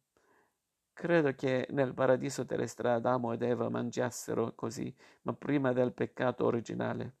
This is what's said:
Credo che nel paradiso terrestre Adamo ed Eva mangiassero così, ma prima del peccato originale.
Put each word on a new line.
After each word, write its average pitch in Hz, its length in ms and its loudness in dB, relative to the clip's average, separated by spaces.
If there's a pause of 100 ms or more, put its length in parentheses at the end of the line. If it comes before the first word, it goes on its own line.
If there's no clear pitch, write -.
(920)
Credo 165 420 2
che 131 360 0
nel 131 240 0
paradiso 131 520 2
terrestre 123 460 -2
Adamo 120 400 0
ed 117 100 -4
Eva 117 280 0
mangiassero 120 840 -2
così, 123 400 -8 (280)
ma 120 120 -4
prima 135 380 0
del 123 220 2
peccato 123 500 -2
originale. 117 760 -2